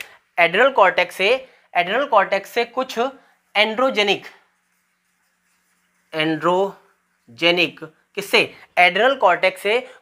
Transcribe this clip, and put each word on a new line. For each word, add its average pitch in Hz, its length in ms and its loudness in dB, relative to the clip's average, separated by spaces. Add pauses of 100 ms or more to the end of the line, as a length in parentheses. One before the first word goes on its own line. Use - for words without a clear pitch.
(380)
एड्रिनल 180 320 4
कॉर्टेक्स 185 440 2
से, 233 340 -2 (260)
एड्रिनल 190 300 -2
कॉर्टेक्स 196 460 0
से 233 140 -2
कुछ 254 340 -8 (580)
एंड्रोजेनिक, 208 680 -2 (1900)
एंड्रोजेनिक 165 1700 -2 (340)
किससे? 190 400 0 (240)
एड्रिनल 185 360 2
कॉर्टेक्स 185 480 0
से 233 260 -4 (140)